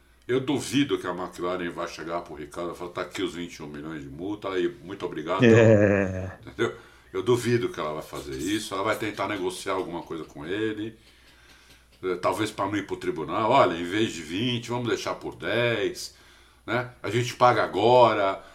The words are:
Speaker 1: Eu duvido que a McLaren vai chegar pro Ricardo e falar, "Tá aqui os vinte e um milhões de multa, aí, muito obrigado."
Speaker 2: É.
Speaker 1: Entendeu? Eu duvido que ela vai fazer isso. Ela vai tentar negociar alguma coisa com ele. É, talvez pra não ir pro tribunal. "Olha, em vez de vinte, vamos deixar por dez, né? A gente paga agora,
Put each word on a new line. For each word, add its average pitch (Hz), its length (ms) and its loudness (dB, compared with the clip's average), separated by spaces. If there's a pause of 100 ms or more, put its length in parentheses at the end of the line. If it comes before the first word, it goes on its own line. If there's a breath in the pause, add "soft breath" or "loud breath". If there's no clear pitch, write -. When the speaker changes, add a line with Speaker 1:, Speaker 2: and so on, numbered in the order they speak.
(280)
Speaker 1:
Eu 127 120 2
duvido 127 600 0
que 92 80 -4
a - 60 0
McLaren 87 580 -4
vai 82 160 -6
chegar 82 340 -6
pro 80 140 -14
Ricardo 80 360 -8
e 80 60 -12
falar, 87 140 -10
"Tá 92 100 -8
aqui 90 220 -4
os 85 100 -2
vinte 85 220 -8
e 80 80 -12
um 76 40 -10
milhões 73 360 -10
de 69 60 -12
multa, 98 400 -8
aí, 90 200 0 (140)
muito 90 220 -10
obrigado." 87 380 -2
Speaker 2:
É. 101 1000 6
Speaker 1:
Entendeu? - 300 -4 (360 soft breath)
Eu 95 120 -4
duvido 113 460 2
que 87 100 -8
ela 76 140 -4
vai 76 100 -8
fazer 69 340 -10
isso. 101 380 -4
Ela 95 80 -2
vai 107 120 0
tentar 101 320 -4
negociar 95 460 -4
alguma 85 300 -4
coisa 80 200 -10
com 71 220 -14
ele. 107 500 -6 (1080 soft breath)
É, 92 120 0
talvez 95 360 0
pra 101 160 -2
não 104 100 0
ir 95 100 -2
pro 92 80 -4
tribunal. 90 560 -2
"Olha, 113 240 6
em 85 80 -4
vez 101 300 0
de 85 80 -10
vinte, 117 480 -4
vamos 120 180 -4
deixar 95 280 -2
por 76 200 -10
dez, 104 800 -2 (500 soft breath)
né? 123 260 -2 (100)
A 98 80 -6
gente 120 260 -2
paga 120 280 6
agora, 104 760 6 (160 soft breath)